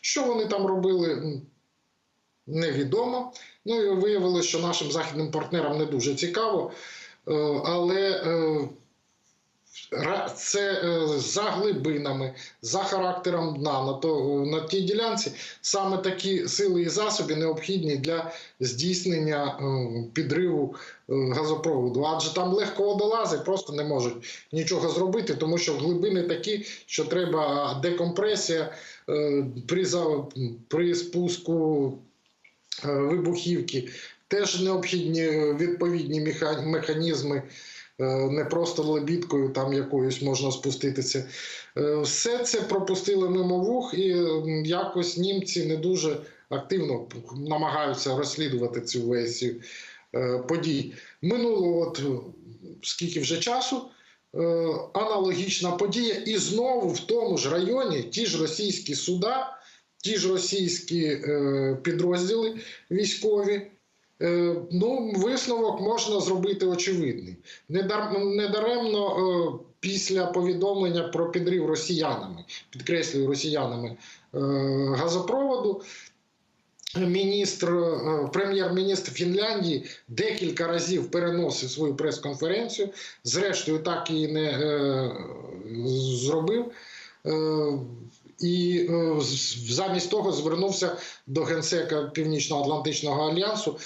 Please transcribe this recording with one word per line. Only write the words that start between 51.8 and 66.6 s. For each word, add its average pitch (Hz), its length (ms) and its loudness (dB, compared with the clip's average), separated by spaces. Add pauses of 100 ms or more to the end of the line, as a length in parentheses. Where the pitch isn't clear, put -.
е, 139 100 -2 (720)
скільки - 380 -4
вже 165 180 0
часу, 240 440 0 (540)
е, 165 320 0 (260)
аналогічна 190 760 0
подія, 208 420 0
і 214 240 -2
знову 214 520 2
в 147 100 -2
тому 220 380 0
ж 139 120 0
районі 185 540 0
ті 226 220 -2
ж 160 160 0
російські 160 540 -2
суда, 214 640 0 (400)
ті 208 200 -2
ж 185 120 2
російські, 175 760 0
е, 139 800 2
підрозділи 180 720 2 (360)
військові. 202 760 2 (540)
Е, 175 340 2 (160)
ну, 220 440 2
висновок 226 680 0
можна 214 380 0
зробити 185 460 0